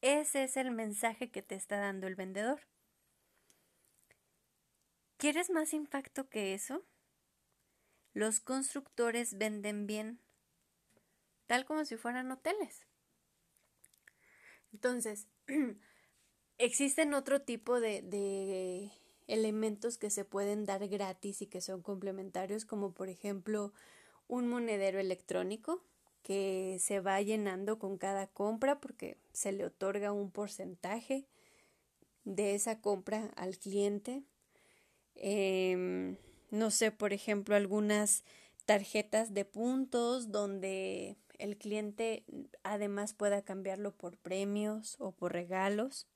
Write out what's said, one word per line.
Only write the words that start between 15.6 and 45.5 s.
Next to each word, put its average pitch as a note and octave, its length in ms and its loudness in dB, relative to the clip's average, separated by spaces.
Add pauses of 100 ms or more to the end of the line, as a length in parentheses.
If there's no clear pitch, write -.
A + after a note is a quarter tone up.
existen C#4 560 2
otro C#4 300 2
tipo A#3+ 360 0
de, A3 220 0
de G3 920 -2 (420)
elementos A3 640 0
que G#3 140 -4
se G3+ 160 -2
pueden G3+ 400 0
dar G3 220 -2
gratis G3 520 -4
y G3+ 60 -6
que F#3+ 160 -8
son F#3+ 180 -4
complementarios, F#3+ 840 -4
como G3+ 260 -2
por F#3+ 160 -6
ejemplo G3+ 640 -2 (560)
un B3 180 0
monedero G#3 540 2
electrónico F#3+ 840 -2 (400)
que F#3+ 580 0
se G3+ 200 2
va F#3+ 220 2
llenando G#3 560 0
con G3 180 -4
cada G3 300 -2
compra A3+ 520 2
porque - 380 -10 (160)
se - 200 -2
le G3 120 -2
otorga G3+ 480 -2
un G3+ 180 -2
porcentaje G3+ 960 -4 (960)
de G3+ 300 2
esa A3 280 0
compra G#3 540 0
al F#3 200 -6
cliente. G3+ 680 0 (920)
Em, F#3 1040 2 (320)
no G#3+ 200 4
sé, G#3+ 220 4
por G#3 220 0
ejemplo, G#3 420 2
algunas G#3 680 4 (420)
tarjetas G#3 680 4
de G3 140 0
puntos B3 840 0
donde F#3+ 840 -2 (220)
el G3+ 180 -4
cliente G#3+ 680 -2 (380)
además G3+ 520 -2
pueda G3+ 280 2
cambiarlo G3 540 -4
por F3+ 220 -10
premios G#3 840 0
o G3 120 -4
por F3 200 -2
regalos. F#3+ 840 0